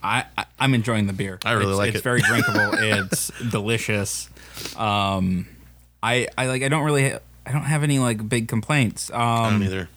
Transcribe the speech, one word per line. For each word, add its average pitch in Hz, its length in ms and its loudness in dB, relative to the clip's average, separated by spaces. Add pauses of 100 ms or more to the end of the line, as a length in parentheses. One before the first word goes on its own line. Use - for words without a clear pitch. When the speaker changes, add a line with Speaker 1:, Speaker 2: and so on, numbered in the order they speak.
Speaker 1:
I, 104 220 0 (120)
I, 101 80 -4 (140)
I'm 135 160 6
enjoying 110 320 2
the 98 60 -2
beer. 95 320 -6
Speaker 2:
I 117 80 0
really 101 180 2
Speaker 1:
It's, 98 80 0
Speaker 2:
like 101 120 2
Speaker 1:
it's 104 80 -2
Speaker 2:
it. - 60 -6
Speaker 1:
very 123 160 2
drinkable. - 540 2
Speaker 2:
<laughs> - 40 0
Speaker 1:
It's - 520 -2 (200)
delicious. 107 760 -2 (480)
Um, 98 720 0 (560)
I, 120 340 0
I, 127 100 -2
like, 127 160 -2
I 135 60 0
don't 147 160 0
really, 143 280 2
I - 400 -12
don't 151 100 0
have 147 200 0
any, 143 160 2
like, 117 300 0
big 113 200 -2
complaints. 117 600 0
Um, - 100 -6
Speaker 2:
I 117 300 2
don't 107 120 4
either. 95 340 -2